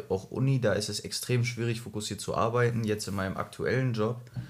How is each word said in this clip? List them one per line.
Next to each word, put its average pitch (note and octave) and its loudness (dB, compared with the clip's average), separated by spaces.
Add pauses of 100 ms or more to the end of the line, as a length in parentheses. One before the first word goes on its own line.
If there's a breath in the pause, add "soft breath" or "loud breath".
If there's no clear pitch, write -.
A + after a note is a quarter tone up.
auch F#2+ -2
Uni, C3+ 2
da A2 4
ist G#2 0
es G#2 -4
extrem - 0
schwierig, A#2 -2
fokussiert - -6
zu - -4
arbeiten. A#2 4
Jetzt G#2+ 0
in F#2+ -4
meinem F#2+ -2
aktuellen B2 0
Job G#2+ 0 (300 loud breath)